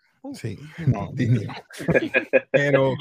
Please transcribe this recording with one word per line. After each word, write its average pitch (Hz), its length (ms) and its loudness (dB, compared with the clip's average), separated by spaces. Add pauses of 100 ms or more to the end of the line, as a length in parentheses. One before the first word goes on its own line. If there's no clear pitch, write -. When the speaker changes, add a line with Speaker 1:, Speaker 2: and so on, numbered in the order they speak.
(200)
Speaker 1:
Uh. 277 140 -14
Speaker 2:
Sí, 110 240 -12 (280)
no, 104 280 0
Disney 117 320 0
no. - 80 -10 (160)
Speaker 1:
<laughs> - 840 0
Speaker 2:
Pero, 135 480 2